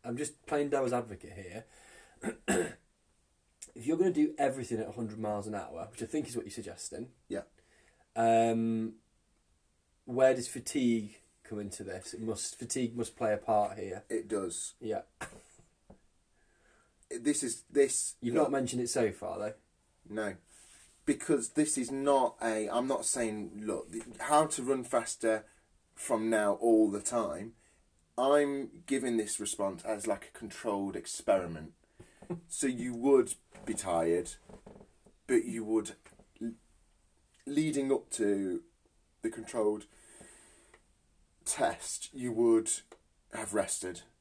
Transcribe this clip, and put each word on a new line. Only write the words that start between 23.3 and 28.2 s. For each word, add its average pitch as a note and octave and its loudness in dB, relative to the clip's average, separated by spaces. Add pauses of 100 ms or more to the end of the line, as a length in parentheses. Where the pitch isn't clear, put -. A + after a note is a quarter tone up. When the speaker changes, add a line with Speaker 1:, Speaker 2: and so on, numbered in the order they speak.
Speaker 2:
look, - -4
the, - -8 (180)
how D3+ 4
to C#3 -4
run B2+ 0
faster A2+ -2 (480)
from A2+ -2
now G#2 2
all A2 8
the G2+ -4
time. A2 -4 (680)
I'm C#3 4 (180)